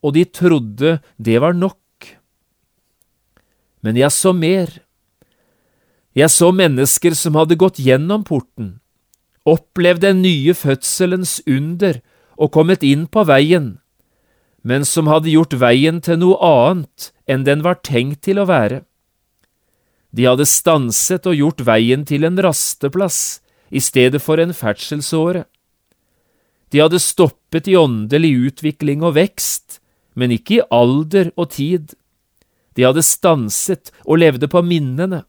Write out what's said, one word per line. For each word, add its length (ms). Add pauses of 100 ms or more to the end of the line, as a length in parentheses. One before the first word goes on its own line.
Og 160
de 80
trodde 720 (180)
det 240
var 140
nok. 240 (2000)
Men 160
jeg 160
så 220
mer. 480 (1300)
Jeg 160
så 240
mennesker 640
som 240
hadde 160
gått 240
gjennom 480
porten, 460 (760)
opplevd 560
den 160
nye 320
fødselens 840 (100)
under 540 (340)
og 160
kommet 320
inn 240
på 160
veien, 540 (840)
men 240
som 240
hadde 240
gjort 240
veien 480
til 160
noe 240
annet 640 (160)
enn 240
den 160
var 160
tenkt 480
til 140
å 80
være. 320 (1300)
De 160
hadde 160
stanset 800
og 160
gjort 240
veien 400
til 240
en 160
rasteplass 960 (320)
i 80
stedet 400
for 160
en 160
ferdselsåre. 960 (1200)
De 160
hadde 160
stoppet 720
i 80
åndelig 540 (160)
utvikling 500
og 160
vekst, 640 (320)
men 240
ikke 220
i 100
alder 720
og 160
tid. 400 (800)
De 80
hadde 160
stanset 920 (100)
og 160
levde 320
på 80
minnene. 680